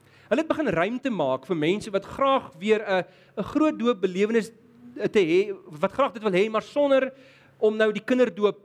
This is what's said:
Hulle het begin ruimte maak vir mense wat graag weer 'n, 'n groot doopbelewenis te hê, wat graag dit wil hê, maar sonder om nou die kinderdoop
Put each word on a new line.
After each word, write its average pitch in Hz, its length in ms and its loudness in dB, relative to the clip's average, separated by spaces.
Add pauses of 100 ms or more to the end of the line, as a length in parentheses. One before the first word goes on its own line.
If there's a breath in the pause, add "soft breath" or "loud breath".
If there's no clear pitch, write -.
(300 soft breath)
Hulle 262 120 2
het 320 60 -6
begin 302 200 -2
ruimte 214 420 -2
maak 139 360 -2
vir 185 100 -4
mense 190 360 -2
wat 196 140 -4
graag 269 540 0
weer 214 220 2
'n, 185 240 -2 (320 soft breath)
'n 202 60 -4
groot 294 360 0
doopbelewenis 208 720 0 (600)
te 220 80 2
hê, 190 360 2 (240)
wat 190 120 -2
graag 262 220 -2
dit 214 100 -12
wil 214 80 0
hê, 196 180 2
maar 220 120 -2
sonder 269 500 2 (460 loud breath)
om 214 180 2
nou 220 160 2
die 202 120 -6
kinderdoop 208 600 2